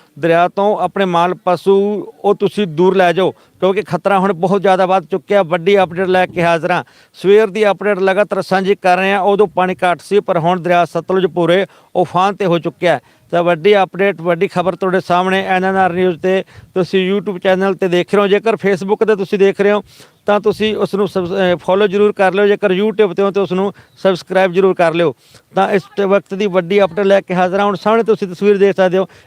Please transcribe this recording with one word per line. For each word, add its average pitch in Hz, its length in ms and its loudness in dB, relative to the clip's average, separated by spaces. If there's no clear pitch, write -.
ਦਰਿਆ 165 280 2
ਤੋਂ 202 300 0
ਆਪਣੇ 180 280 -2
ਮਾਲ 175 300 0
ਪਸ਼ੂ 196 600 0
ਉਹ 202 160 0
ਤੁਸੀਂ 202 320 -4
ਦੂਰ 180 280 0
ਲੈ 175 180 4
ਜਾਓ, 165 180 0
ਕਿਉਂਕਿ - 500 -4
ਖਤਰਾ 190 380 -2
ਹੁਣ 196 140 0
ਬਹੁਤ 180 280 -2
ਜ਼ਿਆਦਾ 185 240 2
ਵੱਧ 185 200 -2
ਚੁੱਕਿਆ। 196 380 -2
ਵੱਡੀ 180 400 0
ਅਪਡੇਟ 175 240 -4
ਲੈ 185 180 2
ਕੇ 175 180 -4
ਹਾਜ਼ਰ 170 280 0
ਹਾਂ। 160 120 -2
ਸਵੇਰ 208 340 2
ਦੀ 202 220 0
ਅਪਡੇਟ 190 300 -2
ਲਗਾਤਾਰ 190 420 0
ਸਾਂਝੀ 190 340 0
ਕਰ 180 220 2
ਰਹੇ 190 160 0
ਹਾਂ। 202 60 0
ਉਦੋਂ 202 280 2
ਪਾਣੀ 180 280 -2
ਘੱਟ 175 260 -2
ਸੀ, 202 180 0
ਪਰ 190 180 -2
ਹੁਣ 175 220 0
ਦਰਿਆ 175 260 2
ਸਤਲੁਜ 180 400 -2
ਪੂਰੇ 175 400 0
ਉਫਾਨ 185 380 0
'ਤੇ 196 120 -6
ਹੋ 170 140 0
ਚੁੱਕਿਆ 165 340 -2
ਹੈ। 131 60 -2
ਤਾਂ 170 120 0
ਵੱਡੀ 175 340 2
ਅਪਡੇਟ, 185 440 -2
ਵੱਡੀ 175 260 -2
ਖਬਰ 180 280 -4
ਤੁਹਾਡੇ 185 320 -2
ਸਾਹਮਣੇ 190 380 0
ਐਨ 185 200 0
ਐਨ 190 100 -2
ਆਰ 185 180 2
ਨਿਊਜ਼ 185 240 0
'ਤੇ। 185 260 -2
ਤੁਸੀਂ 185 400 0
YouTube 196 240 -4
ਚੈਨਲ 190 360 0
'ਤੇ 185 140 -4
ਦੇਖ 175 260 0
ਰਹੇ 202 80 2
ਹੋ, 202 60 2
ਜੇਕਰ 208 260 0
Facebook 196 520 -2
'ਤੇ 214 100 2
ਤੁਸੀਂ 196 240 -4
ਦੇਖ 196 220 2
ਰਹੇ 202 100 2
ਹੋ, 208 120 -2
ਤਾਂ 208 140 2
ਤੁਸੀਂ 214 360 -2
ਉਸ 202 200 -4
ਨੂੰ 196 120 -2
ਸਬਸ-, 175 240 -6
ਅਹ, 185 240 0
ਫਾਲੋ 190 320 0
ਜ਼ਰੂਰ 202 240 2
ਕਰ 190 220 0
ਲਿਓ। 202 140 2
ਜੇਕਰ 202 240 0
YouTube 196 420 0
'ਤੇ 196 100 -2
ਹੋ, 196 80 0
ਤਾਂ 196 120 -2
ਉਸ 175 80 -6
ਨੂੰ 185 220 -4
ਸਬਸਕ੍ਰਾਈਬ 185 560 0
ਜ਼ਰੂਰ 190 200 2
ਕਰ 170 200 0
ਲਿਓ। 165 220 0
ਤਾਂ 196 160 0
ਇਸ 196 100 0
ਟ-, 202 40 -2
ਵਕਤ 196 320 0
ਦੀ 196 140 -2
ਵੱਡੀ 185 360 0
ਅਪਡੇਟ 185 220 -2
ਲੈ 196 160 4
ਕੇ 185 140 -6
ਹਾਜ਼ਰ 180 240 0
ਹਾਂ। 202 60 0
ਹੁਣ 202 100 -2
ਸਾਹਮਣੇ 220 280 0
ਤੁਸੀਂ 202 240 -2
ਤਸਵੀਰ 202 300 0
ਦੇਖ 196 180 2
ਸਕਦੇ 185 220 2
ਹੋ, 185 80 0